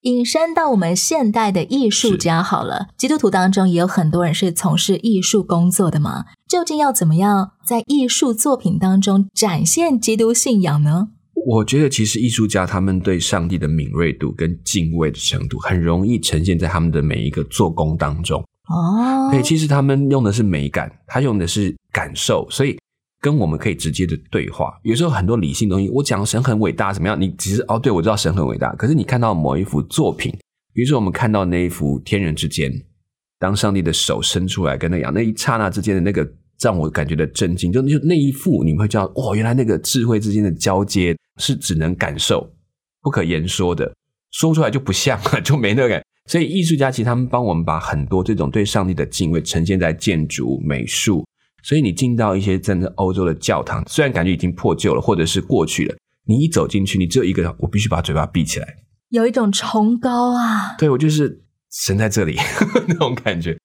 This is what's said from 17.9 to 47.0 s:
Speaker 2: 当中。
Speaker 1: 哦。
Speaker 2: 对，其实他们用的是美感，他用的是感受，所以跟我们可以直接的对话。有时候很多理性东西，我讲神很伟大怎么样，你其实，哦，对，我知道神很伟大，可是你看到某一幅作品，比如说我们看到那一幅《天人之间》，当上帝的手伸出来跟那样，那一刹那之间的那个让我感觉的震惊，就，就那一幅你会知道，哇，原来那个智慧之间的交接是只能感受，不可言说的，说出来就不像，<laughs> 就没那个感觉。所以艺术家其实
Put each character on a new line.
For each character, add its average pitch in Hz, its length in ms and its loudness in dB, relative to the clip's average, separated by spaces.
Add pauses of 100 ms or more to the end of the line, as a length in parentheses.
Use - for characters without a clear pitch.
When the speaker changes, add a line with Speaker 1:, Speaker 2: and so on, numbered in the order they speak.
Speaker 2:
当 76 240 -2
中。 82 180 -4 (300)
Speaker 1:
哦。 233 600 0
Speaker 2:
对， 135 100 2
其 160 160 0
实 156 80 0
他 143 160 2
们 139 300 2
用 135 120 2
的 101 80 2
是 110 120 0
美 76 260 0
感， 73 220 -4 (160)
他 123 140 0
用 120 180 2
的 85 80 0
是 95 280 -2 (160)
感 76 240 -4
受， - 360 0
所 - 120 -2
以 143 140 -2 (420)
跟 147 160 0
我 107 120 2
们 78 100 0
可 - 100 -4
以 101 60 0
直 80 180 -4
接 92 140 0
的 82 100 -2 (140)
对 76 180 -4
话。 - 240 -6 (120)
有 110 120 0
时 139 80 0
候 170 60 2
很 101 160 0
多 110 100 2
理 85 160 0
性 107 160 -2
东 95 140 2
西， 98 80 -2
我 131 140 0
讲 104 200 -2
神 107 180 -2
很 123 180 0
伟 101 120 0
大 98 220 -2
怎 101 80 -6
么 85 60 0
样， 101 120 -2
你 92 160 0
其 - 140 -8
实， 104 180 -2
哦， 107 120 0
对， 127 120 2
我 92 80 2
知 82 80 0
道 110 80 2
神 101 180 0
很 92 120 0
伟 57 140 -4
大， 62 160 -2
可 110 120 -2
是 147 60 2
你 139 100 2
看 123 160 0
到 113 140 2
某 73 240 0
一 90 60 0
幅 73 180 -2
作 110 320 0
品， - 180 -6 (400)
比 117 120 0
如 123 40 2
说 143 120 2
我 110 40 0
们 92 80 0
看 113 180 0
到 104 140 2
那 87 220 2
一 - 20 -2
幅 71 380 -2
《天 101 160 0
人 80 140 0
之 78 120 -4
间》， 69 240 -4 (680)
当 95 160 0
上 104 180 0
帝 98 80 2
的 82 100 0
手 64 300 -2
伸 92 260 -2
出 92 180 -2
来 69 120 0
跟 82 120 -2
那 87 100 0
样， 65 120 -4
那 98 120 0
一 110 120 0
刹 120 220 0
那 107 100 0
之 95 140 -4
间 101 140 0
的 95 40 2
那 90 120 2
个 87 140 0 (360)
让 110 160 2
我 78 100 0
感 78 180 -2
觉 76 100 -4
的 78 100 2
震 87 300 -2
惊， 90 180 -2
就， 127 80 2
就 139 220 2
那 170 120 2
一 143 160 2
幅 135 320 0
你 78 140 2
会 104 100 0
知 104 80 -2
道， 98 200 0
哇， 113 200 -2
原 110 80 0
来 117 120 0
那 131 100 2
个 101 140 2
智 - 260 -2
慧 113 140 2
之 104 120 -2
间 107 120 2
的 95 80 0
交 95 340 0
接 87 320 0 (200)
是 - 180 -2
只 - 180 -6
能 82 220 0
感 78 220 -4
受， - 360 -2 (480)
不 147 80 -4
可 110 140 -2
言 82 240 -2
说 87 260 -2
的， - 180 -4 (400)
说 160 220 0
出 156 80 2
来 131 80 2
就 131 100 -2
不 101 140 -4
像， 117 260 0 (100)
<laughs> 123 140 0
就 147 140 2
没 104 160 0
那 127 80 2
个 123 80 2
感 95 100 0
觉。 - 60 -12 (220)
所 170 120 0
以 160 60 2
艺 180 160 0
术 165 140 2
家 135 160 2
其 127 60 -6
实 117 60 -2